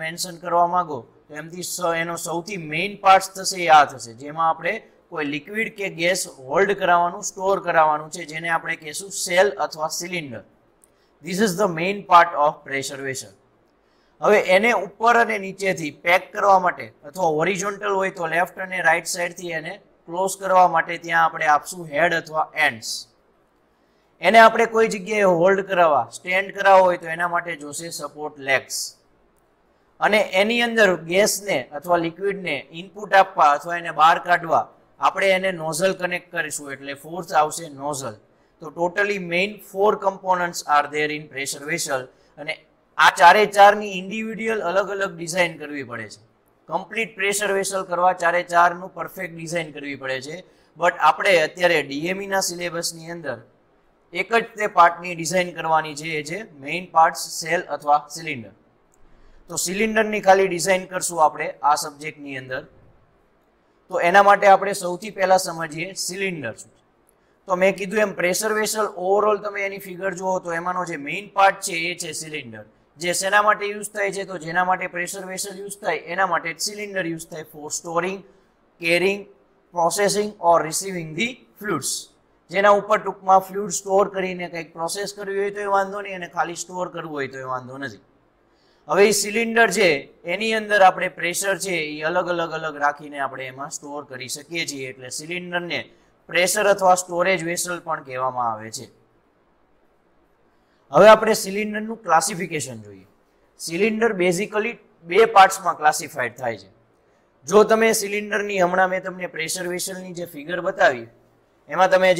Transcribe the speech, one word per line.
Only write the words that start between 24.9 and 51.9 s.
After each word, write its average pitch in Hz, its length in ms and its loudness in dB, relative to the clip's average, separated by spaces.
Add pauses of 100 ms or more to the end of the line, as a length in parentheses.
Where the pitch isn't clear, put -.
જગ્યાએ 196 480 2
hold 190 260 4
કરાવવા, 160 340 4 (140)
stand 190 400 -2
કરાવવા 190 320 8
હોય 170 160 -4
તો 165 100 -6
એના 175 220 -2
માટે 170 240 -4
જોશે 147 260 -10 (140)
support 147 480 -12
legs. - 340 -2 (1160)
અને 196 200 2 (220)
એની 233 200 0 (100)
અંદર 220 180 6 (240)
ગેસને 196 440 0 (200)
અથવા 175 280 0
લિક્વિડને 180 500 -6 (280)
input 196 400 0
આપવા 156 320 4
અથવા 170 260 -6
એને 160 220 -6
બહાર 170 140 6 (100)
કાઢવા 165 400 2 (380)
આપણે 190 300 0
એને 190 220 -2
નોઝલ 160 420 -2
connect 175 340 -6
કરીશું, 151 400 -6
એટલે 139 180 -12 (120)
force 165 340 -12
આવશે 151 260 0 (140)
નોઝલ. 131 380 -6 (460)
તો 165 40 -16 (100)
totally 185 400 0 (140)
main 185 220 -2 (180)
four 196 220 2 (100)
components 185 580 -2 (140)
are 147 180 4
there 151 220 -2
in 151 180 -10
pressure 139 380 -10
vessel. 147 320 -4 (380)
અને 151 120 -8 (520)
આ 170 40 8 (120)
ચારે 185 200 10 (160)
ચારની 208 320 8 (120)
individual 220 600 -6 (100)
અલગ 190 240 0
અલગ 190 220 -4
design 165 460 -2
કરવી 147 280 -10
પડે 113 220 -10
છે. - 80 -20 (480)
Complete 208 480 -6
pressure 202 400 0
vessel 190 320 -2
કરવા 175 240 2 (100)
ચારે 170 180 2 (120)
ચારનું 175 460 2
perfect 165 400 -10
design 165 380 -6
કરવી 143 260 -10
પડે 131 240 -6
છે. 156 100 -12 (440)
But 175 280 2
આપણે 196 240 4 (140)
અત્યારે 170 420 2
ડી 151 240 -4